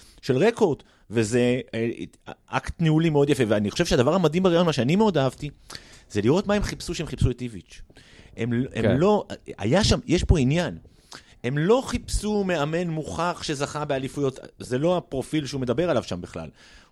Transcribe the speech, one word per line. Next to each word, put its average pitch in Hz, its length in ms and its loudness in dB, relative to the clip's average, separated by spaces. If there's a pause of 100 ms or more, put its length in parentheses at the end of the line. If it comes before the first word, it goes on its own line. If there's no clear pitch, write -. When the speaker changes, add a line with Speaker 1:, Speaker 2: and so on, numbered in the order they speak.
(220)
Speaker 1:
של 127 140 0
רקורד, 202 420 2 (320)
וזה, 123 500 2 (140)
אה, 113 140 -2 (580)
אקט - 340 -6
ניהולי 160 300 2
מאוד 143 200 4
יפה, 135 180 2
ואני 104 220 2
חושב 170 140 0
שהדבר 151 300 2
המדהים 175 280 2
ברעיון, 175 240 4
מה 160 60 2
שאני 143 240 2
מאוד 208 220 4
אהבתי, 135 320 -2 (600)
זה 104 120 -2
לראות 156 240 4
מה 202 80 0
הם 208 80 0
חיפשו, - 320 -6
שהם 156 120 -8
חיפשו 127 240 0
את 120 100 -6
איביץ'. 113 420 -12 (540)
הם, 120 160 -2
הם 117 300 -2
Speaker 2:
כן. 107 140 2
Speaker 1:
לא, 190 300 2 (320)
היה 135 260 2
שם, 196 220 4
יש 170 180 0
פה - 140 4
עניין. 135 400 0 (640)
הם 135 140 -4
לא 214 280 2
חיפשו 214 580 -2
מאמן 170 440 -2
מוכח 165 540 -4
שזכה 147 420 -4
באליפויות, 139 540 -4 (200)
זה 107 200 -4
לא 170 180 0
הפרופיל 143 500 -4
שהוא 135 140 -6
מדבר 127 300 0
עליו 123 120 0
שם 90 180 -8
בכלל. 82 280 -12 (440)